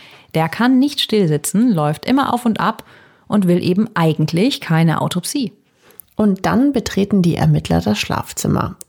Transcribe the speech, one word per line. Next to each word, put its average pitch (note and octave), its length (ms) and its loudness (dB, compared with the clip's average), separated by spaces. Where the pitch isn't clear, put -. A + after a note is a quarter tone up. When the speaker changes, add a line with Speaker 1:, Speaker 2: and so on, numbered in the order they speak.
Speaker 1:
Der D#3+ 140 0
kann B3 300 2
nicht C#4+ 220 0
stillsitzen, G3+ 720 0
läuft D3+ 340 -2
immer C4+ 260 0
auf A#3+ 140 -2
und A3 140 0
ab F#3+ 240 -4
und G#3 220 0
will F3 120 2
eben F3+ 340 0
eigentlich E3 680 0
keine E3 400 2
Autopsie. G3+ 520 -4
Speaker 2:
Und G#3 300 0
dann B3 260 2
betreten G3 500 0
die E3+ 120 2
Ermittler D#3+ 460 2
das G#3 180 0
Schlafzimmer. - 800 -4